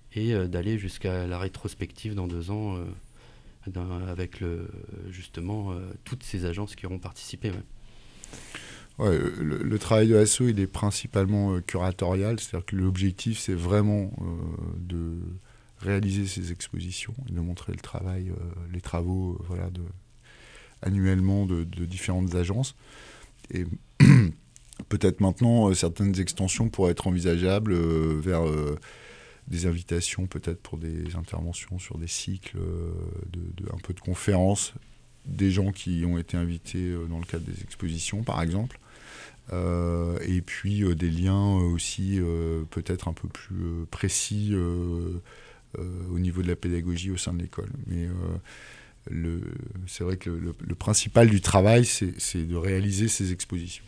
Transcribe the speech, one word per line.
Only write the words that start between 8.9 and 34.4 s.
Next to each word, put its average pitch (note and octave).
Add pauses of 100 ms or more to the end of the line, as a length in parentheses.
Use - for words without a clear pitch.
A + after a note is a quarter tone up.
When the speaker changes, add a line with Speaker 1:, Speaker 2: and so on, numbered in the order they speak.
Speaker 2:
Ouais, G2+ (180)
le, D2+
le G#2+
travail A2
de A2
l'asso, G#2+
il A#2+
est F#2+
principalement, G2+
euh, F2+
curatorial, F#2
c'est-à-dire -
que G2
l'objectif, F#2+
c'est -
vraiment, G2+ (120)
euh, F2 (520)
de E2+ (640)
réaliser G2+
ces F2+
expositions F2 (140)
et F#2
de F2
montrer F2+
le F2
travail, F#2
euh, F2 (380)
les F2+
travaux, F2+
euh, F2
voilà, F2+
de, F2+ (1000)
annuellement F#2+
de, E2+
de F2
différentes F#2
agences. G2 (760)
Et F2+ (340)
<clears throat> - (840)
peut-être F#2+
maintenant, A2
euh, F#2+
certaines F#2
extensions F#2+
pourraient F#2
être -
envisageables, F#2
euh, D#2+
vers, E2
euh, D2+ (720)
des F2
invitations F2
peut-être -
pour -
des E2
interventions E2+
sur -
des E2
cycles, -
euh, E2+ (400)
de, F2 (200)
de, -
un E2+
peu F#2
de -
conférences, F#2+ (520)